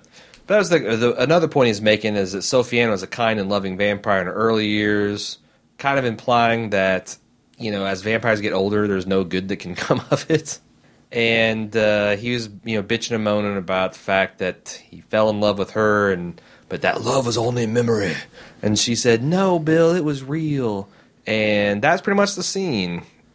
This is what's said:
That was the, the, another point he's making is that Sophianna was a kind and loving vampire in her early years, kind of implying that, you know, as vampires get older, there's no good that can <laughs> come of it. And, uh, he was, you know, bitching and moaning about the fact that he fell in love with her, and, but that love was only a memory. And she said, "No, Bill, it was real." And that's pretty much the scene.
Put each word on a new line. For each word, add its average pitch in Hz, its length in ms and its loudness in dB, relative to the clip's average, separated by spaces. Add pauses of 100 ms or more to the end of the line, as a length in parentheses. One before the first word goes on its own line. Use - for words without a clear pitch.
(460)
That 208 120 2
was 175 120 2
the, 170 80 6
the, 113 440 0
another 160 260 4
point 135 180 4
he's 107 160 0
making 107 340 2
is 95 160 0
that 98 60 -4
Sophianna 120 520 2
was 95 120 -2
a 92 40 -8
kind 113 320 -2
and 98 120 -2
loving 95 260 -2
vampire 101 460 0
in 90 40 -4
her 90 60 -6
early 110 360 0
years, 104 720 -2 (380)
kind 139 220 0
of 127 80 0
implying 117 640 0
that, 95 460 0 (420)
you 117 120 -6
know, 101 140 -4
as 95 160 -4
vampires 110 400 0
get 101 140 -2
older, 104 340 0
there's 95 180 -2
no 95 180 0
good 92 240 -4
that 98 80 -4
can 87 180 -12
<laughs> - 20 -10
come - 240 -2 (100)
of 151 200 -2
it. - 280 -2 (540)
And, 113 640 0
uh, 104 400 2
he 120 160 -6
was, 117 160 -6 (160)
you 113 120 -2
know, 104 60 -2
bitching 113 340 -4
and 110 80 -4
moaning 104 340 0
about 92 360 -2
the - 40 -20
fact 95 400 -2
that - 420 -8 (100)
he 87 120 -20
fell 110 280 2
in 104 100 -4
love 104 180 2
with 95 140 -4
her, 104 400 2
and, 87 280 -6 (280)
but 90 140 -6
that - 200 0
love 127 240 0
was 117 120 -2
only 120 260 -2
a 110 40 -2
memory. 110 460 0 (460)
And 104 180 0
she 120 160 0
said, 113 280 2
"No, 180 360 2
Bill, 165 360 4
it 180 100 0
was 143 180 -4
real." 135 640 -2 (400)
And 104 540 2
that's 151 220 2
pretty 202 140 0
much 202 180 2
the 180 80 -6
scene. 104 600 -2 (320)